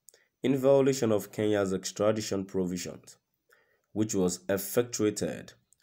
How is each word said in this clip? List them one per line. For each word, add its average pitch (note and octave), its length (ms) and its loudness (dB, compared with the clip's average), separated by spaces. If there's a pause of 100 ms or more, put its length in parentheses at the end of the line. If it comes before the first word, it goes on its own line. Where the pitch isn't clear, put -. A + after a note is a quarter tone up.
(420)
in C3+ 160 2
violation C3 540 4
of G2+ 200 0
Kenya's G#2 400 2
extradition G2+ 720 -2
provisions, F2+ 720 -6 (760)
which G#2+ 220 -2
was F2+ 340 0
effectuated G2 1040 -2 (300)